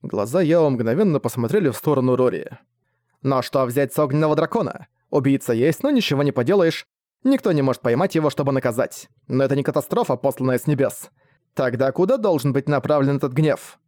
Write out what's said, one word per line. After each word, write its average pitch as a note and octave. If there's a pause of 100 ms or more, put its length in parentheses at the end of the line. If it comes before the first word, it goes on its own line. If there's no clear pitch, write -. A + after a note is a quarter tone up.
Глаза B2
Яо D#3+
мгновенно C3+
посмотрели C3+
в A2+
сторону B2+
Рори. A2+ (600)
«Но C3+
что C3+
взять C3+
с -
огненного D3+
дракона? D#3+ (280)
Убийца C#3
есть, B2+
но C#4+
ничего D3+
не C#3+
поделаешь. E3 (360)
Никто B3+
не D3
может C3
поймать C3
его, D3+
чтобы C#3
наказать. B2 (200)
Но C3
это C3+
не C#3
катастрофа, D3
посланная B2+
с -
небес. C#3 (440)
Тогда C3
куда F#3+
должен D#3
быть C#3
направлен C#3+
этот C3
гнев? D3+